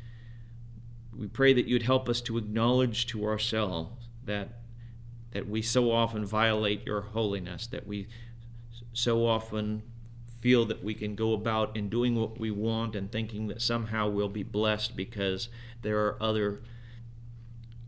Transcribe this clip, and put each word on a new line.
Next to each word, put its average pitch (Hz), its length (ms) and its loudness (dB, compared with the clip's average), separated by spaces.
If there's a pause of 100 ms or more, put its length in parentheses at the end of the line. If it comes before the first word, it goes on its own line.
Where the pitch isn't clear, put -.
(1160)
we 104 120 -4
pray 135 260 6
that 123 120 6
you'd 117 180 2
help 123 260 2
us 120 120 0
to 113 160 -2
acknowledge 117 720 2
to 107 160 -4
ourselves 101 840 -2 (160)
that, 101 240 -2 (840)
that 92 160 -2
we 110 140 0
so 120 320 4
often 113 320 2
violate 107 600 4
your 104 140 0
holiness, 98 680 -2
that - 200 -6
we 104 200 -4 (840)
so 117 340 4
often 107 560 0 (600)
feel 123 240 8
that 104 180 -2
we 107 100 -2
can 104 220 -4
go 110 160 4
about 110 460 2
in 104 100 0
doing 120 280 4
what 113 220 0
we 113 140 0
want 110 460 0
and 98 160 -4
thinking 110 340 -2
that 110 140 -4
somehow 110 480 2
we'll 101 180 2
be 104 160 -2
blessed 107 540 2
because 98 500 -2 (360)
there 107 220 2
are - 160 0
other, 107 400 2 (1300)